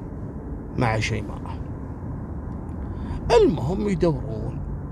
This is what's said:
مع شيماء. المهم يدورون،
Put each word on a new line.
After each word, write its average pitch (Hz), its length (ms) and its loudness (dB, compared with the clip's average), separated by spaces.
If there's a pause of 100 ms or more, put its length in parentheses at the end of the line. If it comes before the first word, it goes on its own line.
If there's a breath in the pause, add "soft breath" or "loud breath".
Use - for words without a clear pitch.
(800)
مع 113 200 2
شيماء. 107 420 -2 (2000 loud breath)
المهم 196 460 4
يدورون، 131 680 2 (340)